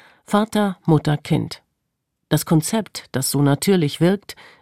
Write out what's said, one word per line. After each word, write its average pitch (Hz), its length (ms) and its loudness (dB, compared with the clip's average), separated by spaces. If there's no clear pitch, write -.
Vater, 208 540 -2
Mutter, 151 300 2
Kind. - 460 -4
Das - 180 -2
Konzept, 175 640 -2
das 131 220 -4
so 139 100 0
natürlich 143 580 0
wirkt, 185 360 -2